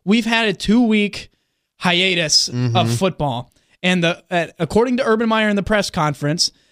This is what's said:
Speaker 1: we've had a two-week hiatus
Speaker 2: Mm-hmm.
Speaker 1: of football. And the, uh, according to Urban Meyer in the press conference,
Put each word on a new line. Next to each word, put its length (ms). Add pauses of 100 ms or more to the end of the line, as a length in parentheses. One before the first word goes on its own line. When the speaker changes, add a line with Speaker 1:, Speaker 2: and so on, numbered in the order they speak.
Speaker 1:
we've 220
had 240
a 40
two-week 760 (500)
hiatus 680
Speaker 2:
Mm-hmm. 260
Speaker 1:
of 180
football. 560 (320)
And 220
the, 260
uh, 180 (120)
according 380
to 80
Urban 240
Meyer 180
in 80
the 80
press 260
conference, 600 (200)